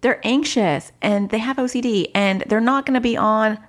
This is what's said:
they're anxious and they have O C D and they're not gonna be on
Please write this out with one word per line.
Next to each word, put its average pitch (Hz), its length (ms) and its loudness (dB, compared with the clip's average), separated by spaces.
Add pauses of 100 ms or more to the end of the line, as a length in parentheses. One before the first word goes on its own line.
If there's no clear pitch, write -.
they're 240 240 0
anxious 214 640 0 (120)
and 202 280 0
they 220 80 0
have 262 220 -4
O 254 80 0
C 247 120 -4
D 220 340 0
and 196 340 0
they're 214 120 2
not 269 260 0
gonna 254 140 2
be 233 160 0
on 214 420 0 (100)